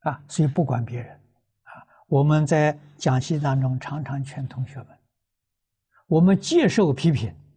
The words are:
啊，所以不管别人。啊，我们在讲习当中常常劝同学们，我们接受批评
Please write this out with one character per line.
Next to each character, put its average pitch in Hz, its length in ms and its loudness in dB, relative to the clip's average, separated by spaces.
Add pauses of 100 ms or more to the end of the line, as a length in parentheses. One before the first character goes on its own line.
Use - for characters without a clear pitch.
(120)
啊， 139 160 -10
所 - 160 0
以 151 40 4
不 143 140 0
管 120 220 -2
别 117 180 -10
人。 - 160 -16 (460)
啊， - 240 -20 (200)
我 139 140 2
们 151 240 4
在 151 320 2 (200)
讲 131 220 0
习 151 200 -4
当 135 220 0
中 131 180 -2
常 147 240 -8
常 139 180 -6
劝 135 240 -10
同 127 220 -8
学 - 160 -16
们， - 40 -20 (1160)
我 160 140 2
们 185 180 6
接 302 300 2
受 180 240 2
批 165 220 2
评 107 200 -2 (240)